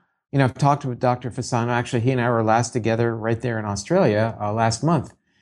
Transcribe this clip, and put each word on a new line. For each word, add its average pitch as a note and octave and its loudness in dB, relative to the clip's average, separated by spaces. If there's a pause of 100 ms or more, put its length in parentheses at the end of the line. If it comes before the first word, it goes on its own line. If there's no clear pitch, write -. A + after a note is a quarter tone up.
(300)
you C#3+ 0
know, C#3 6
I've B2+ 0
talked C#3+ 2
with B2 -6
Doctor B2 0
Fasano. A#2+ -2
Actually, A#2+ -2
he B2 2
and B2+ 0
I A#2+ 0
were A#2 2
last A2+ 2
together A2+ 0
right A2+ -2
there A#2 -4
in G#2+ -6
Australia, A2 0
uh, G#2 -4
last A2+ 0
month. C#3+ 0 (300)